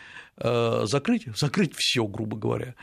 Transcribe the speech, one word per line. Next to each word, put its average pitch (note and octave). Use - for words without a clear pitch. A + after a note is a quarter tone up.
Э, A#2
закрыть, C#3+
закрыть D#3
всё, -
грубо G#2+
говоря. A#2